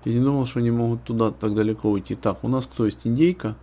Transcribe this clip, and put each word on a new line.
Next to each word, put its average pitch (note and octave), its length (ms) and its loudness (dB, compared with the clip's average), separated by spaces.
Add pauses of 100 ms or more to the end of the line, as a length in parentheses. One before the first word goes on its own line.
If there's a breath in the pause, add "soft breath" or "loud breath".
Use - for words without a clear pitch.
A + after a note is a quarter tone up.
Я A2+ 100 -2
не A#2+ 60 4
думал, C3+ 260 2
что B2 140 -4
они A#2 120 2
могут A#2 320 0
туда A2+ 280 0
так G#2+ 240 -2
далеко G#2+ 360 0
уйти. G2+ 240 -2
Так, - 280 -4
у A#2 60 -2
нас B2+ 160 0
кто - 200 -2
есть? G#2+ 220 -2
Индейка? C#3 560 2